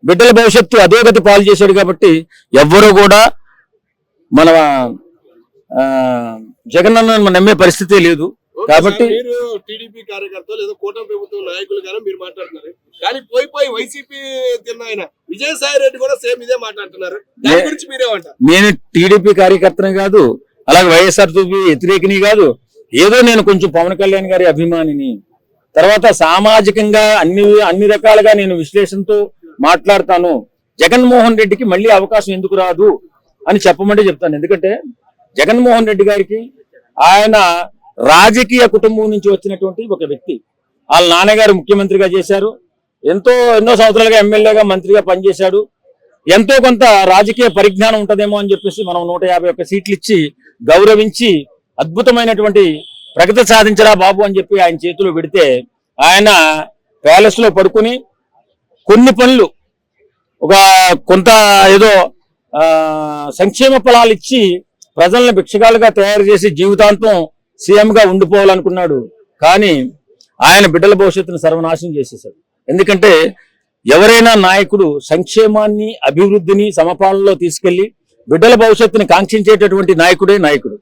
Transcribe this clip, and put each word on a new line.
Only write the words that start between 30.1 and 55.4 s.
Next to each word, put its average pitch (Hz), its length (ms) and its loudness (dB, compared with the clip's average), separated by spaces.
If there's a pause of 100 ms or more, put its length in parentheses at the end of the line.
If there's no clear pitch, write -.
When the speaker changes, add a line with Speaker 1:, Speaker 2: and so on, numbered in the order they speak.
Speaker 1:
జగన్మోహన్ 233 580 2
రెడ్డికి 220 260 -2
మళ్ళీ 202 260 -2
అవకాశం 196 420 0
ఎందుకు 190 220 -8
రాదు 185 340 0 (600)
అని 202 100 0 (100)
చెప్పమంటే 202 340 0
చెప్తాను. 165 320 -2
ఎందుకంటే 175 360 -4 (680)
జగన్మోహన్ 233 500 0
రెడ్డి 202 180 -2
గారికి 208 480 -4 (500)
ఆయన 208 340 2 (640)
రాజకీయ 214 640 2
కుటుంబం 214 440 -2
నుంచి 202 200 -4
వచ్చినటువంటి 190 600 -8
ఒక 165 140 -8
వ్యక్తి. 143 360 -12 (500)
వాళ్ళ 175 180 2
నాన్నగారు 208 440 2
ముఖ్యమంత్రిగా 196 540 -2
చేశారు, 196 520 -4 (460)
ఎంతో, 190 280 0 (240)
ఎన్నో 220 200 2
సంవత్సరాలుగా 220 420 2
ఎమ్మెల్యేగా, 214 440 2
మంత్రిగా 190 380 0
పనిచేశాడు. 190 600 -2 (720)
ఎంతో 214 300 2
కొంత 254 220 2
రాజకీయ 208 640 2
పరిజ్ఞానం 202 520 0
ఉంటదేమో 208 380 -4
అని 202 140 -4
చెప్పేసి 202 300 -8
మనం 175 240 -6
నూట 175 180 -6
యాభై 180 240 -2
ఒక్క 175 140 -6
సీట్లు 196 320 -6
ఇచ్చి 202 240 -4 (520)
గౌరవించి, 208 760 2 (320)
అద్భుతమైనటువంటి 214 880 0 (520)
ప్రగతి 208 300 2
సాధించరా 214 480 4
బాబు 190 280 0
అని 196 160 -2
చెప్పి 196 200 -4
ఆయన 175 160 0
చేతిలో 175 380 -6
పెడితే, 151 500 -2 (360)